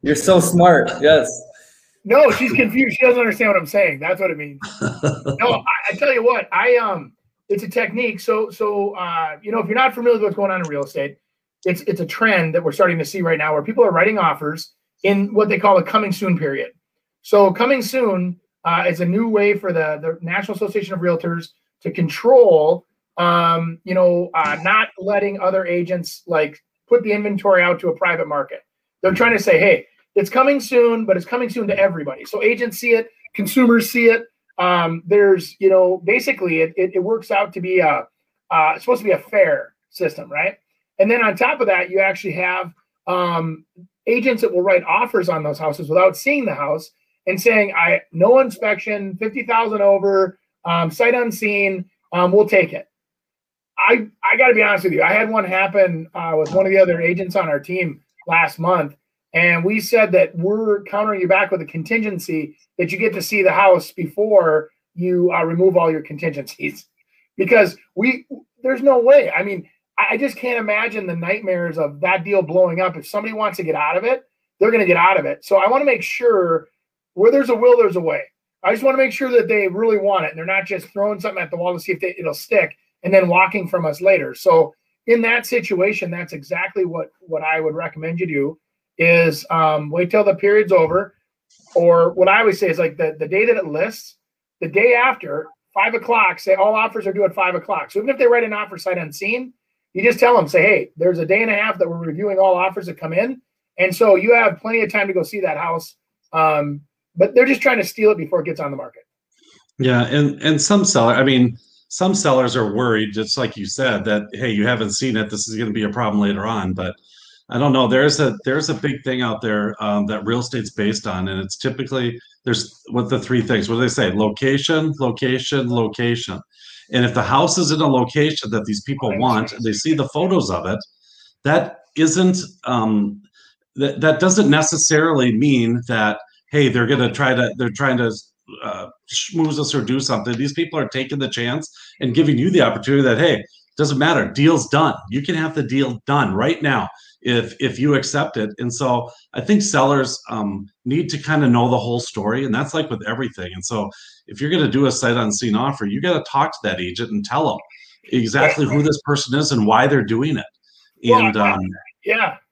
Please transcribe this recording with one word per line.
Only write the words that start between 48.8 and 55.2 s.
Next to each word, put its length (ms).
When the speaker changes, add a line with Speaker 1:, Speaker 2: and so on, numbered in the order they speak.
Speaker 2:
fifty 280
thousand 380
over, 560
um, 260
sight 240
unseen, 760
um, 200
we'll 160
take 240
it." 160
I, 200
I 140
gotta 180
be 80
honest 220
with 80
you. 100
I 100
had 180